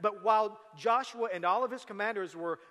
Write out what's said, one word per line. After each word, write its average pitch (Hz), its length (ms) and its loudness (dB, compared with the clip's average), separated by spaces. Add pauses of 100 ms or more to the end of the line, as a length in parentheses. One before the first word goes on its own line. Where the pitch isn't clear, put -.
But 202 240 -2
while 214 360 4 (160)
Joshua 233 560 0
and 175 120 -6
all 196 200 4
of 240 60 -2
his 254 140 -10
commanders 202 500 -4
were 165 240 -4 (120)